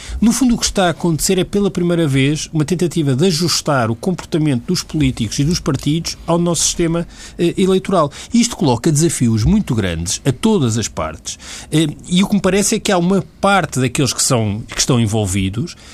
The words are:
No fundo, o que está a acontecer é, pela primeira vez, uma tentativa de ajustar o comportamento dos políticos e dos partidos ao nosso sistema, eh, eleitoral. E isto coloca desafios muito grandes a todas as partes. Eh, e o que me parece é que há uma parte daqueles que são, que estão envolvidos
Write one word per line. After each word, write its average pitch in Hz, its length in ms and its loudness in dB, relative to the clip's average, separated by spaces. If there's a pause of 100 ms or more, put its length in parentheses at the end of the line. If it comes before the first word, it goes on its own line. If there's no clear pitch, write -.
(200)
No 233 120 4
fundo, 240 240 2
o - 20 2
que - 80 -4
está 190 220 0
a - 20 2
acontecer 170 480 0
é, 180 60 2
pela 202 260 0
primeira 175 380 0
vez, 139 440 0
uma 151 140 0
tentativa 160 500 0
de 160 120 2
ajustar 147 640 0
o 113 40 -2
comportamento 151 680 -2
dos 180 160 -2
políticos 131 560 -2
e 143 60 0
dos 165 160 0
partidos 156 680 -2
ao 170 140 2
nosso 175 240 0
sistema, 170 440 -2 (300)
eh, 170 220 0
eleitoral. 185 520 2 (220)
E 233 80 6
isto 233 140 -2
coloca 127 360 2
desafios 127 520 2
muito 175 320 2
grandes 87 500 -2
a 139 60 4
todas 139 480 2
as 101 80 -2
partes. - 500 -8 (340)
Eh, 160 140 2 (240)
e 180 140 2
o 196 40 0
que - 60 -2
me 196 80 2
parece 196 360 0
é - 20 -6
que - 120 -2
há 185 60 2
uma 180 260 2 (160)
parte 190 400 0
daqueles 127 320 0
que - 120 -4
são, 110 440 0
que - 120 -6
estão 123 200 2
envolvidos 104 760 -2 (180)